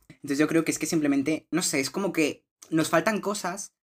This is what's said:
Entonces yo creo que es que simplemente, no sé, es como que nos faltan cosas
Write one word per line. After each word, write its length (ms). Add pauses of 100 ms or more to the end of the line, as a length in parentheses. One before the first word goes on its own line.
Entonces 300
yo 100
creo 160
que 80
es 60
que 80
simplemente, 640
no 120
sé, 180
es 100
como 220
que 320 (240)
nos 220
faltan 300
cosas 540 (240)